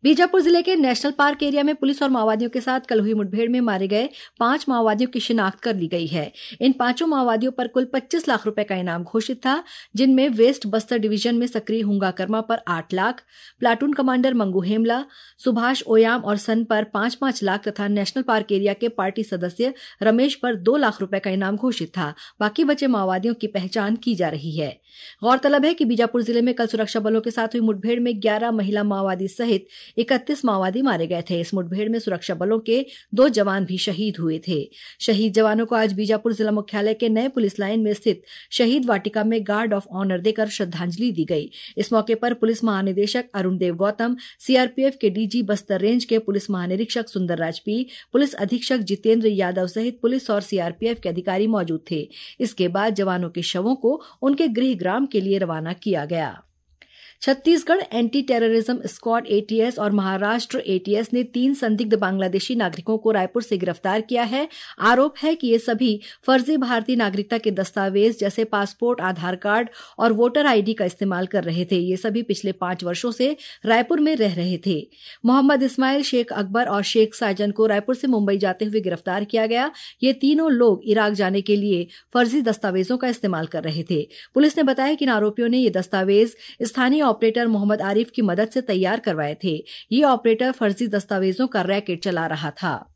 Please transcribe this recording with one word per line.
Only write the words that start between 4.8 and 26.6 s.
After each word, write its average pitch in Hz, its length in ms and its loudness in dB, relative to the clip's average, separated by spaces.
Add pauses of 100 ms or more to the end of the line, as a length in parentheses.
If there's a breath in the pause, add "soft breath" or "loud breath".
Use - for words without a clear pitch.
की 247 100 -4
शिनाख्त 208 400 -2
कर 226 160 -2
ली 170 120 -2
गई 170 180 -2
है। 156 260 -4 (280 loud breath)
इन 262 120 4
पांचों 254 340 0
माओवादियों 254 460 0
पर 254 140 -4
कुल 254 180 0
पच्चीस 254 440 -2
लाख 220 180 0
रुपए 214 180 -2
का 202 100 -4
इनाम 175 300 -4
घोषित 226 320 -4
था, 277 280 -2 (320 loud breath)
जिनमें 262 320 4
वेस्ट 233 380 2
बस्तर 220 320 -2
डिवीजन 214 360 0
में 240 120 0
सक्रिय 220 340 -2
हुंगा 202 300 0
कर्मा 190 300 -2
पर 226 280 -4
आठ 165 260 -4
लाख, 214 280 -2 (360 loud breath)
प्लाटून 240 340 2
कमांडर 262 420 2
मंगू 196 260 0
हेमला, 226 440 0 (340 loud breath)
सुभाष 247 480 0
ओयाम 226 340 4
और 208 160 -2
सन 220 280 -2
पर 220 200 0
पांच 214 300 -2
पांच 254 280 -2
लाख 202 260 -2
तथा 202 200 -4
नेशनल 202 340 -2
पार्क 214 300 0
एरिया 202 200 2
के 233 160 -2
पार्टी 202 360 -4
सदस्य 190 500 -4 (280 loud breath)
रमेश 240 320 4
पर 247 200 -2
दो 196 220 2
लाख 196 240 0
रुपए 196 180 -2
का 196 120 -4
इनाम 190 260 0
घोषित 220 320 -2
था। 156 260 -4 (260 loud breath)
बाकी 214 240 0
बचे 285 220 2
माओवादियों 196 480 0
की 226 120 -6
पहचान 202 500 -2
की 233 180 -2
जा 170 140 0
रही 151 280 -6
है। 151 240 -6 (420 loud breath)
गौरतलब 269 420 4
है 330 100 2
कि 320 100 0
बीजापुर 233 380 0
जिले 233 180 0
में 247 140 2
कल 233 120 -2